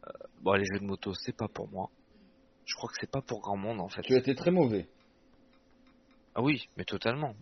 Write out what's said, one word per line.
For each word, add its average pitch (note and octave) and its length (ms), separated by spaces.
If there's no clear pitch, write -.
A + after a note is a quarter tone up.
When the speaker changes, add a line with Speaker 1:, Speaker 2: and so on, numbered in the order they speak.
Speaker 1:
Euh, - 40
bon, F#2 100
les G2 120
jeux G2 160
de G2+ 40
moto, G2 300
c'est - 220
pas A2 120
pour G2+ 200
moi. G2+ 220
Je - 100
crois B2 120
que - 120
c'est G#2+ 100
pas C3+ 100
pour A2 200
grand G2+ 160
monde, G2+ 240
en E2+ 80
fait. - 140
Speaker 2:
Tu C3 120
as C3 40
été C3 180
très - 160
mauvais. A#2+ 360
Speaker 1:
Ah A2+ 60
oui, C3+ 340
mais F2+ 80
totalement. A#2+ 580